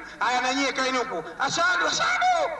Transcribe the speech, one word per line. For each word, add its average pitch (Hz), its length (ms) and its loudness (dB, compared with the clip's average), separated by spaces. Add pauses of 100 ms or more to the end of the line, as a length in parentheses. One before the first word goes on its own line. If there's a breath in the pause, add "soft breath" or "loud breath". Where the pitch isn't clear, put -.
(200 loud breath)
"Haya, 247 220 2
na 254 120 0
nyie 269 200 0
kaeni 254 240 0
huku. 190 260 -4 (160)
Ashhadu, 349 480 2
ashhadu, 698 380 0 (340)